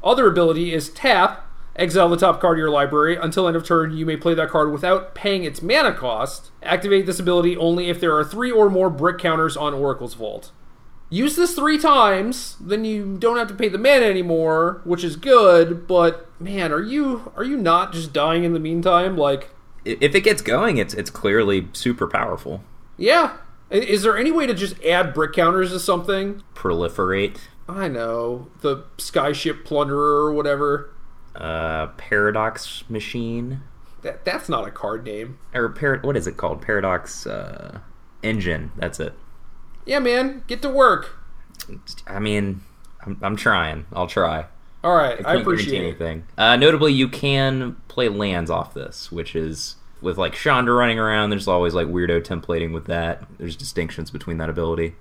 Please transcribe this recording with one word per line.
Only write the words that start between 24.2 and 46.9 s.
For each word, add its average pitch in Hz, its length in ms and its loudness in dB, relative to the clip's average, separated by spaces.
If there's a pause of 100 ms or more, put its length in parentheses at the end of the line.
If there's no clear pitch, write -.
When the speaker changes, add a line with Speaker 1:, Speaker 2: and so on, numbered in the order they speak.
Speaker 1:
way 320 160 2
to 233 80 0
just 196 280 -6
add 170 300 2
brick 156 200 -2
counters 180 360 4
to 180 100 -4
something? 190 640 -2 (140)
Speaker 2:
Proliferate. 92 840 -2 (320)
Speaker 1:
I 190 180 -6
know. 120 600 -6 (140)
The 139 240 -2 (120)
Skyship 147 680 -2
Plunderer 147 640 2
or 151 80 0
whatever. 143 580 0 (440)
Speaker 2:
Uh, 80 520 -4 (100)
Paradox 107 920 -2
Machine. 117 720 -6 (400)
Speaker 1:
That, - 240 -10
that's - 240 -6
not 113 180 -2
a 101 40 -12
card 113 340 -8
name. 113 320 -10 (160)
Speaker 2:
Or 117 160 0
par-, 135 320 0
what 139 160 -2
is 87 80 -2
it 90 100 -6
called? 82 280 -4
Paradox, 95 640 -2
uh, 50 520 -10 (440)
Engine. 90 520 -2
That's - 240 -6
it. 78 140 -6 (720)
Speaker 1:
Yeah, 277 120 0
man. 262 480 0
Get 240 160 -6
to 285 60 -2
work. 254 460 4 (920)
Speaker 2:
I 98 100 -8
mean, 101 440 -2 (440)
I'm, 98 160 -8
I'm 101 140 -2
trying. 80 580 0
I'll 90 140 -2
try. 82 380 0 (380)
Speaker 1:
All 175 120 4
right, 147 140 4
Speaker 2:
I 120 40 -4
Speaker 1:
I - 0 -
Speaker 2:
can't 107 120 -8
guarantee 175 160 2
Speaker 1:
appreciate 147 420 0
it. 85 40 -4
Speaker 2:
anything. 82 360 -6 (160)
Uh, 117 160 6
notably, 147 360 6